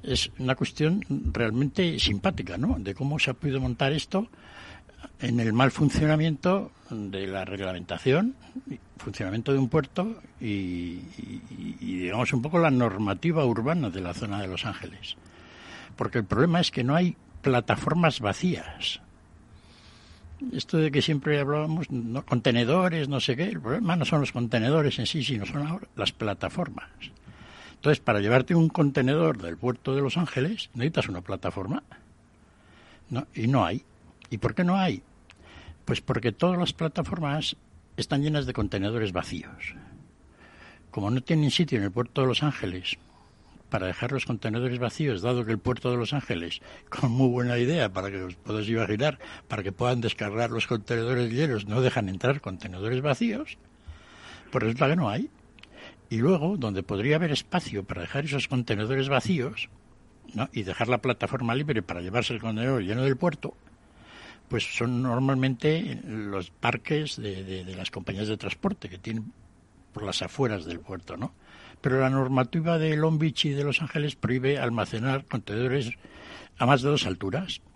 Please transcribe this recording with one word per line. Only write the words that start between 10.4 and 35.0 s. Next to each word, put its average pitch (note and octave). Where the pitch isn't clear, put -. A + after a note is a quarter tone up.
y, B2+
y, F2
y, F#2
digamos, G#2
un A#2+
poco D#3
la D#3+
normativa A#2+
urbana A#2+
de F#2
la F2
zona G2+
de F#2+
Los F#2
Ángeles. -
Porque -
el G2+
problema E3
es F3
que B2+
no C#3
hay F3
plataformas C#3+
vacías. -
Esto -
de D#3
que C#3+
siempre D3
hablábamos, D3+
¿no? A#2+
Contenedores, C#3
no C#3
sé B2+
qué, D#3+
el F#3+
problema E3+
no D#3
son D#3
los B2+
contenedores B2
en A#2
sí, D3
sino G#2+
son C#3+
ahora F3+
las G2
plataformas. -
Entonces, D3
para G#2+
llevarte B2
un E3
contenedor C#3+
del E2+
puerto B2+
de C#3+
Los C#3
Ángeles, F3
necesitas B2
una F2+
plataforma, G2
¿no? A#2+
Y A2+
no B2+
hay. G2
¿Y A2
por G#2+
qué F#3
no F3+
hay? E3+